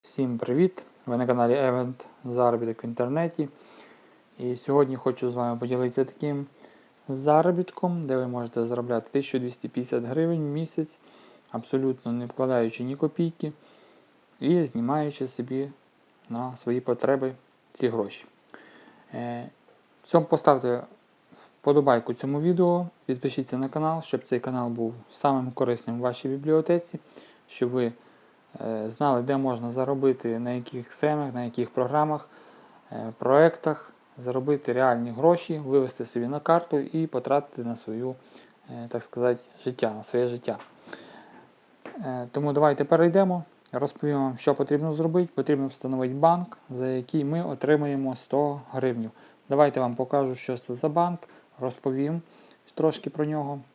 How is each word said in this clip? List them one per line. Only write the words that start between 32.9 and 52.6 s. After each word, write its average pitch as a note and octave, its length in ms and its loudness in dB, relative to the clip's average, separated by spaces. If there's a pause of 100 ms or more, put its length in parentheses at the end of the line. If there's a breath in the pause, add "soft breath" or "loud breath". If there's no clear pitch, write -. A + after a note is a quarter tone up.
е, A2+ 260 -8
проектах, D#3 760 4 (260)
заробити C3 540 -2
реальні A#2+ 380 2
гроші, D#3+ 480 2
вивести C3+ 480 0
собі A#2+ 200 -4
на C#3+ 140 -4
карту E3 380 2
і D#3+ 280 -2
потратити C3+ 580 -2
на A#2 120 -6
свою, A#2+ 380 -6 (560 loud breath)
е, A#2 180 -12
так A#2+ 140 -6
сказати, B2 380 0 (240)
життя, B2 300 -2
на G#2+ 100 -12
своє B2 220 0
життя. A#2 320 -6 (1500 loud breath)
Е, B2+ 280 -6
тому C#3+ 200 -2
давайте D3 320 4
перейдемо, F3 600 4 (280)
розповім C#3+ 440 -2
вам, C3+ 220 -2
що C#3+ 160 4
потрібно D3 400 0
зробити. E3 400 0
Потрібно C3+ 320 0
встановити C3 480 -2
банк, E3+ 440 2 (120)
за B2+ 160 -4
який C3 380 -2
ми D3+ 180 0
отримаємо C#3 760 2
сто C#3+ 440 0 (120)
гривню. A#2+ 380 -2 (380 loud breath)
Давайте C#3 320 4
вам A#2+ 140 0
покажу, C3 400 0
що B2 240 -6
це - 160 -10
за C3+ 140 -2
банк, E3+ 320 0 (400 loud breath)
розповім C#3 600 -2 (520 soft breath)